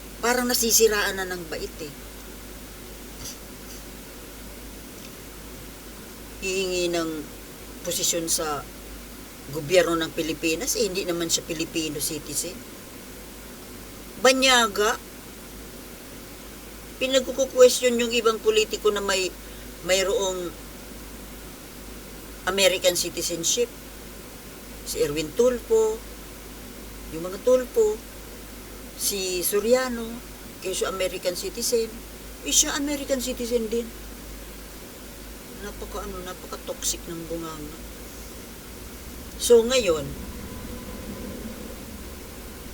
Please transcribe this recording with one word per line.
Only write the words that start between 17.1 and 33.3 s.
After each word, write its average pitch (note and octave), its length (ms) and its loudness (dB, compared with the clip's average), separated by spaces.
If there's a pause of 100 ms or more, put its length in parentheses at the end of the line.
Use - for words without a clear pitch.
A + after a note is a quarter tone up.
yung A#3 140 2
ibang A3+ 260 6
politiko G#3+ 540 4
na G3+ 80 0
may, F#3+ 300 2 (520)
mayroong F#3 680 2 (2000)
American F#3 460 6
citizenship. F3 720 2 (1200)
Si - 160 0
Erwin D3+ 320 2
Tulfo, A3+ 640 6 (1160)
yung E3 100 -4
mga G3 160 -6
Tulfo, E4 560 6 (1000)
si F#3 420 0
Soriano, A#3 640 4 (560)
kayo F#3+ 260 0
American F#3 460 0
citizen, A3+ 560 0 (560)
eh, C#4+ 80 0
siya D4+ 240 6
American C#4+ 420 0
citizen A#3+ 480 0